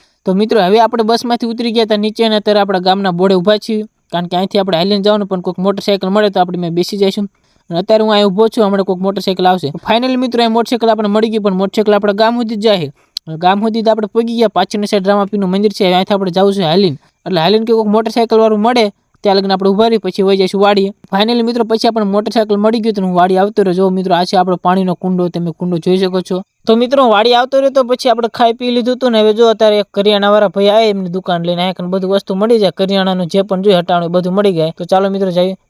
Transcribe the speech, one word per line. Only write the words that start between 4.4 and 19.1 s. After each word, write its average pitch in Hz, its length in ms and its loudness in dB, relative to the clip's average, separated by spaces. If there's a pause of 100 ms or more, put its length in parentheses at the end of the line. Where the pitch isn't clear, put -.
આપણે 185 180 -2
હાલીને 196 300 0
જવાનું, 208 220 0
પણ 185 120 -4
કોઈક 180 180 -6
મોટરસાઇકલ 196 500 -2
મળે 208 220 2
તો 190 100 0
આપણે 180 180 0
મેં 170 160 -4
બેસી 185 280 -2
જઈશું. 196 260 -2 (420)
અને 170 80 -4
અત્યારે 220 260 2
હું 220 100 2
અહીં 208 120 4
ઊભો 208 220 2
છું, 214 180 0
હમણાં 196 180 0
કોઈક 185 220 -4
મોટરસાઇકલ 196 400 -2
આવશે. 180 220 0
finally 240 560 -2
મિત્રો, 240 180 -2
અહીં 226 100 0
મોટરસાઇકલ 226 380 0
આપણે 214 180 0
મળી 220 220 0
ગઈ, 220 80 -2
પણ 190 240 0
મોટરસાઇકલ 208 320 0
આપણા 208 180 0
ગામ 226 300 0
સુધી 226 140 -6
જ 202 40 -6
જાય. 185 320 0 (520)
ગામ 202 200 2
સુધી 220 180 -2
તો 220 80 2
આપણે 214 160 0
પહોંચી 233 300 -2
ગયા. 226 120 2
પાછળની 202 380 -2
સાઈડ 196 200 0
રામાપીરનું 202 440 0
મંદિર 202 220 0
છે, 185 220 0
અહીંથી 190 200 0
આપણે 190 160 -2
જવું 196 240 2
છે 196 80 -2
હાલીને. 165 360 0 (280)
એટલે 175 140 0
હાલીને 208 240 2
કે 233 80 0
કોઈક 226 140 2
મોટરસાઇકલ 226 520 0
વાળું 220 220 2
મળે 226 320 2 (320)